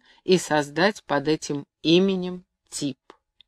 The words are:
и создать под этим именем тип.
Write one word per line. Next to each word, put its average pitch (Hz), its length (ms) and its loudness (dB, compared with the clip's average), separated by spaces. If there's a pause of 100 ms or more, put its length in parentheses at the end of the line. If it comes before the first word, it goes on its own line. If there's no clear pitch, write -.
(240)
и 180 140 4
создать 151 680 0
под 143 240 -2
этим 147 380 -4 (160)
именем 180 640 0 (240)
тип. - 300 -6 (480)